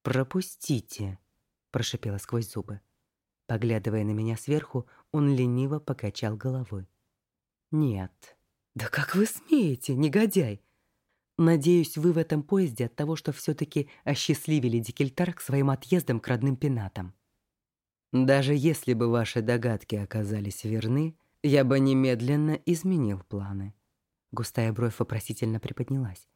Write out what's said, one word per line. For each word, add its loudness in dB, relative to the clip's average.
«Пропустите», -4
прошипела -4
сквозь -4
зубы. -10
Поглядывая 0
на 0
меня -2
сверху, -4
он 4
лениво 0
покачал -4
головой. -6
«Нет». -2
«Да -6
как -2
вы 6
смеете, 0
негодяй!» 2
«Надеюсь, 4
вы 4
в 2
этом 0
поезде 0
от -8
того, -2
что -4
все-таки -4
осчастливили 0
Дикельтарк -2
своим 0
отъездом 0
к -14
родным 0
пенатам». -4
«Даже 4
если 2
бы 2
ваши 0
догадки 0
оказались -4
верны, -2
я 4
бы 4
немедленно 2
изменил 0
планы». -8
Густая -2
бровь -2
вопросительно -2
приподнялась. -6